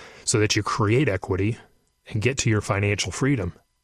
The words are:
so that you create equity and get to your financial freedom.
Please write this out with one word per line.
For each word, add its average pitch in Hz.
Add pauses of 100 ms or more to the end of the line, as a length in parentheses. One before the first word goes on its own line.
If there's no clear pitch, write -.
(260)
so 110
that 107
you 104
create 117
equity 95 (520)
and 107
get 127
to 120
your 107
financial 101
freedom. 127 (300)